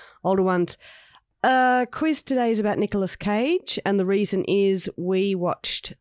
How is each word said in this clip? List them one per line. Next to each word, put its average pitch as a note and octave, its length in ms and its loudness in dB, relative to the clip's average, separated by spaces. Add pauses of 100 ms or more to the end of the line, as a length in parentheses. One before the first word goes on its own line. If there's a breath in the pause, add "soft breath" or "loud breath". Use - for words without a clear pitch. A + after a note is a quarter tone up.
(240 loud breath)
older F#3+ 200 2
ones. F3+ 340 0 (680 loud breath)
Uh, B3+ 480 4
quiz D#4 300 -2
today A#3+ 300 0
is A3 80 0
about G#3 180 0
Nicolas G3+ 380 -2
Cage, B3 680 -2
and G3 140 0
the F#3 60 0
reason G3 400 0
is G3 500 2
we F#3+ 400 0
watched - 640 -6